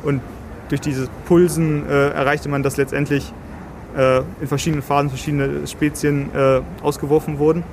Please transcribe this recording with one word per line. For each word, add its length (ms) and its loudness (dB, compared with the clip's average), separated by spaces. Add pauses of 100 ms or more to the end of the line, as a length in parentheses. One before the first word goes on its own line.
Und 180 0 (480)
durch 120 -2
diese 260 -4 (180)
Pulsen, 640 4
äh, 200 4
erreichte 400 0
man, 120 0
dass 160 0
letztendlich, 560 0 (640)
äh, 220 6 (220)
in 60 -4
verschiedenen 360 -2
Phasen 260 2
verschiedene 560 -2
Spezien, 720 0
äh, 260 4 (220)
ausgeworfen 560 0
wurden 340 4